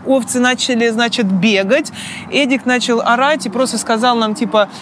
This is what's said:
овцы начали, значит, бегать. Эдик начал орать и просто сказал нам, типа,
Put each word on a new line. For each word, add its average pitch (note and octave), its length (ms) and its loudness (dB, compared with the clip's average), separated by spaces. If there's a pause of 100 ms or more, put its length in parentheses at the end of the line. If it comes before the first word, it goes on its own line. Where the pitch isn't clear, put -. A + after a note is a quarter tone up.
овцы B3+ 360 0
начали, B3 480 2
значит, A#3 380 0
бегать. G3 640 2 (400)
Эдик C4+ 340 0
начал A#3+ 340 0
орать C4 460 0
и G#3+ 40 -4
просто A#3+ 280 -2
сказал A#3 380 0
нам, A3 180 0
типа, G#3 340 0 (140)